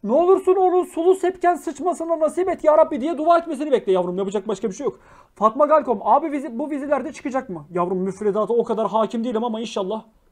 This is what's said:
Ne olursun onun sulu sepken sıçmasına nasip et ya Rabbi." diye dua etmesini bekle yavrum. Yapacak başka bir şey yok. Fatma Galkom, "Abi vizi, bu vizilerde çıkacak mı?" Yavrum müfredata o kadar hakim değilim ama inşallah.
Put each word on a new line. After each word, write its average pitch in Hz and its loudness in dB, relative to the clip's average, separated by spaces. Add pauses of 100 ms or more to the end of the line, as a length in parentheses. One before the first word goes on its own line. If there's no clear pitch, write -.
Ne 208 -2
olursun 370 4
onun 359 4
sulu 349 2
sepken 359 0
sıçmasına 330 -4
nasip 320 0
et 320 -6
ya 311 6
Rabbi." 311 2
diye 302 -4
dua 330 4
etmesini 311 -2
bekle 220 0
yavrum. 180 0
Yapacak 196 -4
başka 214 -4
bir 185 -10
şey 277 -8
yok. - -6 (360)
Fatma 220 2
Galkom, 285 2
"Abi 277 2
vizi, 269 -6
bu 302 -4
vizilerde 277 -4
çıkacak 262 -6
mı?" 156 -10
Yavrum 175 -2
müfredata 196 -2
o 233 2
kadar 220 -2
hakim 220 -2
değilim 226 -4
ama 226 -4
inşallah. 220 -6 (280)